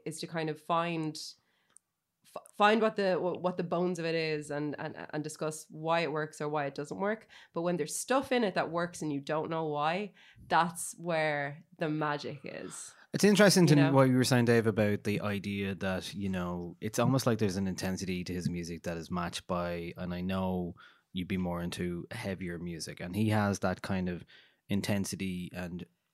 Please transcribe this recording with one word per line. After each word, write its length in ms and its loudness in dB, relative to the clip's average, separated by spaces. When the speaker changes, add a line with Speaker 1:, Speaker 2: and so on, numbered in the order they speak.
Speaker 1:
is 140 -8
to 80 -8
kind 220 -4
of 140 -6
find, 520 0
f-, 1300 -18
find 240 6
what 140 2
the, 180 2
wh-, 280 -2
what 140 -2
the 80 -2
bones 360 0
of 60 -4
it 100 0
is, 340 -2
and, 300 -4
and, 160 -8
and 100 -4
discuss 460 -8
why 300 0
it 120 0
works 300 -4
or 80 -4
why 160 -2
it 80 -6
doesn't 260 -8
work. 280 -2
But 80 -4
when 160 0
there's 180 -4
stuff 360 0
in 120 4
it 120 0
that 160 0
works 320 -4
and 100 -2
you 80 -2
don't 300 -2
know 140 -2
why, 460 -2
that's 500 0
where 680 -2
the 120 -2
magic 540 -2
is. 500 -12
Speaker 2:
It's 100 2
interesting 420 8
Speaker 1:
You 100 10
Speaker 2:
to 0 -
Speaker 1:
know? 160 8
Speaker 2:
what 180 8
you 60 6
were 80 6
saying, 220 6
Dave, 200 6
about 380 2
the 180 0
idea 540 -2
that, 400 -4
you 140 -2
know, 520 -4
it's 160 -6
almost 300 2
like 100 4
there's 200 0
an 100 0
intensity 560 -4
to 100 -6
his 160 -4
music 340 -8
that 140 -4
is 140 -10
matched 340 -6
by, 520 -4
and 180 -6
I 60 -6
know 520 -2
you'd 160 -6
be 80 -2
more 240 -2
into 500 -6
heavier 480 -8
music, 400 -10
and 160 -8
he 140 2
has 300 2
that 220 -2
kind 280 -2
of 160 -8
intensity 880 -4
and 300 -8